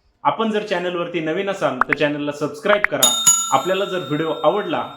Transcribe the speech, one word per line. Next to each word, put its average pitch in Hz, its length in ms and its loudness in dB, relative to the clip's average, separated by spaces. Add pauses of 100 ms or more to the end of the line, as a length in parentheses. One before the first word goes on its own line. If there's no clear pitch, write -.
(220)
आपण 214 280 2
जर 208 120 0
चॅनलवरती 175 580 -2
नवीन 175 300 -2
असाल 139 380 0
तर 147 60 0
चॅनलला 147 380 0
सबस्क्राईब 196 500 0
करा. - 420 2 (280)
आपल्याला 190 320 2
जर 180 140 -2
व्हिडिओ 151 340 -2 (120)
आवडला 160 520 0